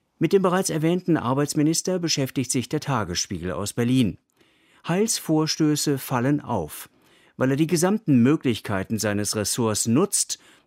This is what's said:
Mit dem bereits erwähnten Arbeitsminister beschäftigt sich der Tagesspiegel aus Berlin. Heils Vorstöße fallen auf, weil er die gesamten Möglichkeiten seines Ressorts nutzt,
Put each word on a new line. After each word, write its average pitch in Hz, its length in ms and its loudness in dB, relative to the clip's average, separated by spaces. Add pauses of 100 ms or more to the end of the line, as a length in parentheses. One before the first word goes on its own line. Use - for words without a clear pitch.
(180)
Mit 165 140 0
dem 196 100 4
bereits 185 280 0
erwähnten 170 460 0
Arbeitsminister 147 840 0
beschäftigt 143 540 -2
sich 120 160 -2
der 151 120 -4
Tagesspiegel 90 720 -4
aus 98 200 -6
Berlin. 120 460 2 (680)
Heils 196 320 0
Vorstöße 156 800 0
fallen 135 420 0
auf, - 480 -6 (480)
weil 127 140 0
er 139 60 0
die 160 100 2
gesamten 165 560 2
Möglichkeiten 113 760 0
seines 104 360 -2
Ressorts 107 520 -2
nutzt, 139 520 0 (280)